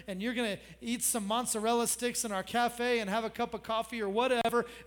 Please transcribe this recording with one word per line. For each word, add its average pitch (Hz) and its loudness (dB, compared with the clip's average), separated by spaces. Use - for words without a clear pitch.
and 185 -4
you're 240 0
gonna 220 0
eat 233 -2
some 214 0
mozzarella 233 2
sticks - -2
in 208 -4
our 190 -2
cafe 240 2
and 208 -2
have 226 0
a 220 -4
cup 233 -4
of 214 -8
coffee 226 -2
or 202 0
whatever, 233 2